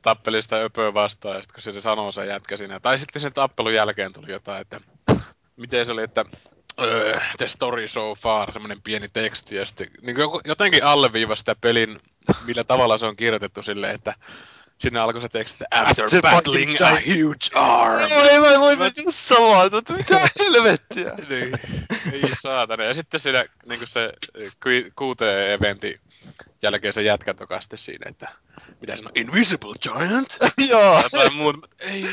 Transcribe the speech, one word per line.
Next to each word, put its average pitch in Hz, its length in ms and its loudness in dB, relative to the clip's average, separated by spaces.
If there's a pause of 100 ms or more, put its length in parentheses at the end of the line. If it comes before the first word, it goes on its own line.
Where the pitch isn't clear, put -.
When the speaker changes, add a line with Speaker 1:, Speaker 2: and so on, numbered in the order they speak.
Speaker 1:
tappeli 110 400 0
sitä 110 220 -2
öpöä 107 300 -2
vastaan 101 420 -2
ja 98 60 -12
sit - 100 -20
kun - 100 -20
se 101 180 -12
sanoo 107 320 -4
se 98 140 -8
jätkä 101 300 -10
siinä. 98 240 -14
Tai 131 180 0
sitten 147 240 -10
sen 139 100 -8
tappelun 117 420 -2
jälkeen 104 380 -2
tuli 98 200 -18
jotain, 98 280 -12
että - 200 -18 (760)
miten 120 300 -4
se 120 60 -6
oli, 110 100 -6
että, 110 220 -4 (560)
öö, 113 400 -2 (180)
"The 123 80 -4
story 120 420 -6
so 107 260 -6
far", 107 380 -2
semmonen 104 300 -14
pieni 104 260 -8
teksti 110 480 -6
ja 95 100 -4
sitten - 200 -12 (160)
niinku 123 180 -6
joku, 151 240 0
jotenkin 156 400 2
alleviivasi 113 560 2
sitä 113 200 -2
pelin, 113 400 0 (440)
millä 120 200 -4
tavalla 123 340 2
se 113 80 -4
on 104 100 -6
kirjoitettu 104 460 -4
silleen, 101 320 -6
että 110 200 -10 (640)
sinne 120 220 -2
alkoi 117 200 -2
se 120 80 -10
teksti, - 360 -8
että 117 160 0 (100)
"After 107 200 0
Speaker 2:
Se - 120 4
Speaker 1:
battling 151 560 2
Speaker 2:
fucking 160 140 4
Speaker 1:
a 156 80 2
huge 156 540 -2
arm". - 560 4
Speaker 2:
Joo, 294 120 6
ei, 285 180 8
mä 285 180 8
luin 285 200 6
Speaker 1:
Mä 269 60 0 (200)
Speaker 2:
just 339 140 -2
samaa, 220 460 6
että 214 280 -2
mitä 381 280 2 (100)
Speaker 1:
<laughs> - 100 -12
Speaker 2:
helvettiä. 233 720 2 (180)
Speaker 1:
Niin. 127 240 -6 (600)
Ei 139 100 -4 (180)
saatana. 113 440 -2
Ja 123 100 -2
sitten 156 260 -8
siinä 127 240 0 (220)
niinku 120 200 -10
se, 113 260 -4 (220)
eh, 104 180 -14
Q-, 123 460 -2
Q 131 180 -6
T-eventin 101 840 -2 (640)
jälkeen 104 300 -2
se 110 100 -4
jätkä 101 320 0
toka 92 260 -12
sitten - 180 -18
siinä, - 300 -16
että - 200 -18 (520)
mitä - 160 -12
se 110 80 -14
on, 110 100 -16
"Invisible 139 680 0
Giant?" 180 540 -4 (160)
Speaker 2:
<laughs> 269 180 0
Joo. 202 320 8 (100)
Speaker 1:
Tai 135 180 2
muuta. 147 380 -4 (120)
Ei. 190 320 -8